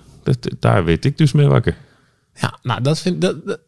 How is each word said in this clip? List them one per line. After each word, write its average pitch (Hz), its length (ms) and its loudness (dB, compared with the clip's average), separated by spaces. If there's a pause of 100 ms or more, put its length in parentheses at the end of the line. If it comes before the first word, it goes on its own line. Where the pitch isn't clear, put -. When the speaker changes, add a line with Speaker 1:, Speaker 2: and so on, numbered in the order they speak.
(220)
Speaker 1:
dat, - 260 -2 (120)
daar 113 240 2
werd 82 200 0
ik 139 140 -2
dus 156 140 2
mee 147 140 4
wakker. - 300 2 (580)
Speaker 2:
Ja, - 280 -6
nou, 117 200 -4
dat 147 180 0
vind, 175 200 -4
dat, - 260 -4
dat, - 220 -8